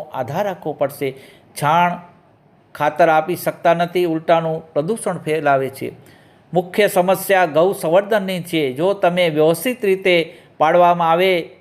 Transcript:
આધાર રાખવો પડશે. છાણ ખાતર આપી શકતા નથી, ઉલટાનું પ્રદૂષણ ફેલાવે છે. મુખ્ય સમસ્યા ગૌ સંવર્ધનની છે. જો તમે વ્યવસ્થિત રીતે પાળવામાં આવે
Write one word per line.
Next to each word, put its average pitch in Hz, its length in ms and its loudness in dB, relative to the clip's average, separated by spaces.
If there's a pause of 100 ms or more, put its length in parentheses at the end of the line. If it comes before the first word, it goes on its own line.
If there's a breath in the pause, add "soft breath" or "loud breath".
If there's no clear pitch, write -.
(140)
આધાર 135 300 -6
રાખવો 175 280 -8
પડશે. 139 380 -6 (520 loud breath)
છાણ 170 280 2 (840)
ખાતર 151 340 2
આપી 160 280 2
શકતા 170 380 0
નથી, 175 300 -2
ઉલટાનું 165 680 -2
પ્રદૂષણ 180 460 -4
ફેલાવે 139 500 0
છે. - 200 -10 (640 soft breath)
મુખ્ય 180 360 0
સમસ્યા 185 580 2
ગૌ 160 260 2
સંવર્ધનની 190 680 0
છે. 151 300 -2
જો 175 220 -2
તમે 180 340 0
વ્યવસ્થિત 160 560 0
રીતે 190 300 2 (440 loud breath)
પાળવામાં 175 520 4
આવે 185 220 2 (280)